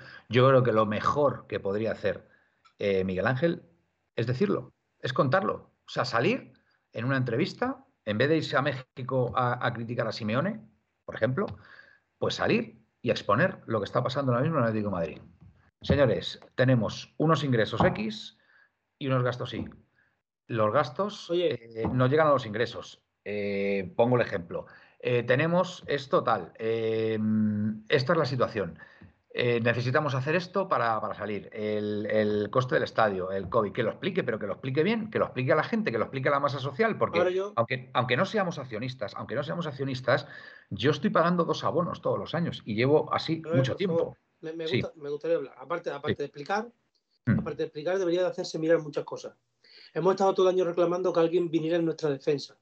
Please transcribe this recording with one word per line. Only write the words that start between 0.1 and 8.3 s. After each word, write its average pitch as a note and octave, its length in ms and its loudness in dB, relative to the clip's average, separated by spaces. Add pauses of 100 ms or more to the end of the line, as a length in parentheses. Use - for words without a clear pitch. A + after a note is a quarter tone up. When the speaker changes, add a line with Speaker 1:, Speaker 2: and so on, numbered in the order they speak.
Speaker 1:
yo B2 180 6
creo C3 160 6
que A#2+ 80 2
lo A2 140 4
mejor G#2+ 640 0
que G2+ 120 -4
podría G2+ 320 -2
hacer, F#2 340 -4 (540)
eh, G2 240 2
Miguel F#2 240 0
Ángel C3 360 0 (520)
es A#2 120 -2
decirlo, C3+ 440 0 (300)
es B2 100 -4
contarlo. F#3 600 0 (140)
O - 40 -20
sea, B2 160 -2
salir D#3 480 0 (400)
en A2+ 100 -8
una C3+ 140 0
entrevista, D3 680 -2 (200)
en G#2 120 -2
vez C3+ 120 4
de D#3+ 80 4